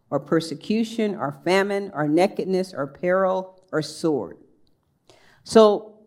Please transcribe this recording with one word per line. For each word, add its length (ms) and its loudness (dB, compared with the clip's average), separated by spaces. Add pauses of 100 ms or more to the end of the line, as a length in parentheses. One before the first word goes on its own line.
(100)
or 100 -2
persecution 960 -2
or 300 -6
famine 500 0
or 120 -2
nakedness 680 0
or 120 -4
peril 720 -2 (140)
or 80 -2
sword?" 560 -4 (1080)
So 500 4 (120)